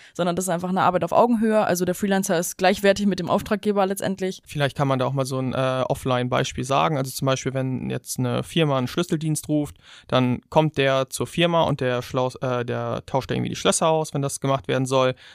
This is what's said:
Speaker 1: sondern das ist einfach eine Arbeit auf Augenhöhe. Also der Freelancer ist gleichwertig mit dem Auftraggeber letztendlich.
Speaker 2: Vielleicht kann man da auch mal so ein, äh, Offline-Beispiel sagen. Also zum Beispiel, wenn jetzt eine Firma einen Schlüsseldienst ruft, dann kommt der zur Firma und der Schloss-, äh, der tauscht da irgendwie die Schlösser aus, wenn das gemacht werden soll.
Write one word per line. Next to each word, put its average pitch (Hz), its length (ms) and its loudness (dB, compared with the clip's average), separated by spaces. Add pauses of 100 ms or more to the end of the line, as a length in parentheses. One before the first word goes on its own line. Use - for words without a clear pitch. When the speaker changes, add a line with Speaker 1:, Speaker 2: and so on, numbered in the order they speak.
(160)
Speaker 1:
sondern 175 200 0
das 185 100 -2
ist 190 40 -2
einfach 175 200 -2
eine 185 120 0
Arbeit 180 220 4
auf 170 80 -2
Augenhöhe. 220 520 4
Also 180 220 0
der 180 80 0
Freelancer 190 440 0
ist 175 200 -4
gleichwertig 196 480 4
mit 185 140 0
dem 175 100 -4
Auftraggeber 202 560 0
letztendlich. 190 600 -4
Speaker 2:
Vielleicht 143 300 -2
kann 143 120 0
man 135 100 2
da 123 80 0
auch 131 80 -2
mal 135 140 -2
so 135 100 -4
ein, 131 160 -2
äh, 131 340 0
Offline-Beispiel 127 760 -2
sagen. 147 340 2
Also 131 140 -4
zum - 160 -4
Beispiel, 131 260 0
wenn 131 380 -4
jetzt - 260 -8
eine 123 260 0
Firma 147 360 0
einen 123 80 -2
Schlüsseldienst 160 600 -4
ruft, 151 300 -2 (300)
dann 127 420 2
kommt 156 280 2
der 135 340 2
zur - 160 -4
Firma 170 340 2
und 147 180 0
der 123 220 -2
Schloss-, 127 400 -2
äh, 123 240 -2
der 117 400 -4
tauscht - 240 -4
da 127 60 -2
irgendwie 120 160 -2
die - 40 -6
Schlösser - 320 2
aus, 156 280 0
wenn 143 80 -2
das - 180 -6
gemacht 135 260 -2
werden 131 200 0
soll. 131 260 2 (220)